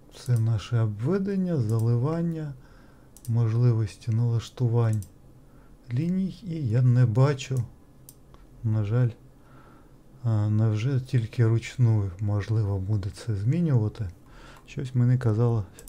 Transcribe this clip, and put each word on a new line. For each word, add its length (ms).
це 120
наше 420
обведення, 760
заливання, 960
можливості 840
налаштувань 920
ліній, 540
і 220
я 140
не 240
бачу, 580
на 200
жаль, 240
а, 260
невже 520
тільки 460
ручною 640
можливо 580
буде 320
це 260
змінювати? 720
Щось 280
мені 240
казало 460